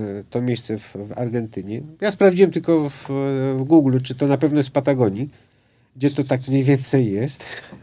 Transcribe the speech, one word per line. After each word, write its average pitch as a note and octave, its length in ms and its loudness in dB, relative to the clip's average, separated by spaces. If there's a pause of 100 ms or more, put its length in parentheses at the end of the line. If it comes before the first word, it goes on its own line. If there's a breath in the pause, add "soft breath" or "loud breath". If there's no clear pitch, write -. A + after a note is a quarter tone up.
(300)
to A#2+ 100 -4
miejsce A#2+ 380 -4
w, - 180 -16 (120)
w G2 100 -14
Argentynie. A2+ 640 -6 (180)
Ja G3+ 100 0
sprawdziłem F#3+ 400 4
tylko D#3 400 0
w, - 180 -16 (500)
w C3 60 -2
Google, C#3 380 6
czy B2+ 120 -8
to D3 120 -2
na C#3 120 2
pewno D3+ 200 2
jest C3 100 0
w - 40 -20
Patagonii, B2+ 580 0 (680 soft breath)
gdzie C3+ 140 2
to C#3 140 -2
tak C3 240 -2
mniej C3+ 140 2
więcej C3 500 2
jest. A#2+ 320 -4 (380 loud breath)